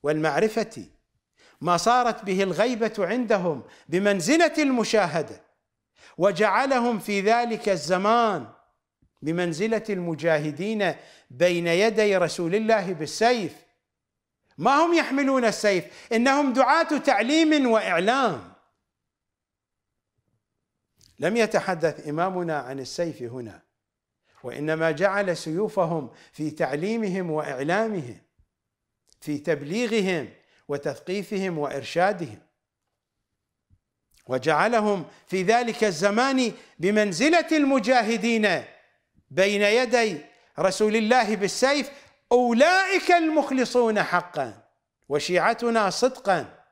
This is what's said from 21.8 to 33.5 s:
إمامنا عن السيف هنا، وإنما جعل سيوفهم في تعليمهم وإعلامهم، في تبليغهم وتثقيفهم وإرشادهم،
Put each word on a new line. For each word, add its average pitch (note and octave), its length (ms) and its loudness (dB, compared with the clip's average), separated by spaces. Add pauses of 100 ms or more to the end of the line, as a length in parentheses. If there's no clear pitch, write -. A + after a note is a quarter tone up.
إمامنا E3+ 520 -4
عن C3 200 -10
السيف C#3 420 -8
هنا، A#2 400 -14 (840)
وإنما D#3 480 -2
جعل F#3+ 460 0
سيوفهم E3+ 720 -4 (200)
في D#3 200 -6
تعليمهم F3 800 -4
وإعلامهم، D3+ 880 -4 (1000)
في D3 160 -6
تبليغهم F3 920 -2 (380)
وتثقيفهم F3+ 880 -6
وإرشادهم، D3 840 -4 (1900)